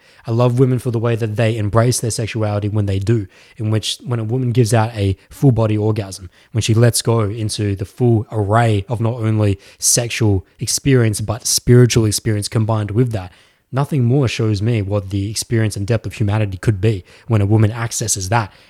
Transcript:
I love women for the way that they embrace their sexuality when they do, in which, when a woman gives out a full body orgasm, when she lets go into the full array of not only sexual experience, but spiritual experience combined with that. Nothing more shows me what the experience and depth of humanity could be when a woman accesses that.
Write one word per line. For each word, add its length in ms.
I 40
love 280
women 200
for 120
the 80
way 180
that 200
they 200
embrace 440
their 100
sexuality 580
when 180
they 140
do, 260
in 140
which, 340
when 160
a 40
woman 280
gives 200
out 220
a 220
full 220
body 260
orgasm, 540
when 100
she 120
lets 280
go 200
into 520
the 100
full 460
array 580
of 120
not 140
only 440
sexual 680
experience, 600
but 260
spiritual 580
experience 440
combined 440
with 180
that. 220
Nothing 340
more 240
shows 340
me 180
what 300
the 200
experience 460
and 100
depth 200
of 80
humanity 420
could 240
be 240
when 160
a 40
woman 240
accesses 600
that. 220